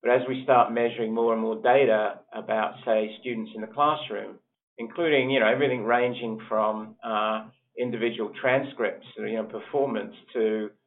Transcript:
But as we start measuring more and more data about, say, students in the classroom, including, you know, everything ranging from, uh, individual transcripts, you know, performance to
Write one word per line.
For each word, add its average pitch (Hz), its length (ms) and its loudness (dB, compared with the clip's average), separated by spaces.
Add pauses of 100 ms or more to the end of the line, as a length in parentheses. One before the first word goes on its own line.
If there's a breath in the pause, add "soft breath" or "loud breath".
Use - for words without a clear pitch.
But 120 100 4
as 131 160 4
we 131 160 -4
start 120 280 4
measuring 117 420 0
more 113 180 2
and 113 80 0
more 110 220 -4
data 117 580 4 (120)
about, 110 420 -4 (100)
say, 110 360 0
students 110 340 -8
in 107 60 -10
the 110 80 -8
classroom, 131 680 -2 (400)
including, 131 540 0
you 135 100 4
know, 110 80 6
everything 127 360 2
ranging 120 540 0 (100)
from, 110 540 -2
uh, 110 440 -2 (320)
individual 113 520 -2 (100)
transcripts, 127 680 -2 (100)
you 107 200 -6
know, 110 80 -2
performance 113 720 -4 (200)
to 110 360 0 (160)